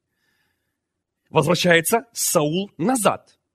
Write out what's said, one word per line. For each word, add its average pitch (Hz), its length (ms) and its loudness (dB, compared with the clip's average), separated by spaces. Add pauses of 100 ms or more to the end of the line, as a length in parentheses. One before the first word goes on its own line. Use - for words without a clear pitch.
(1300)
Возвращается 165 800 0
Саул 165 680 -2
назад. 190 600 -2 (160)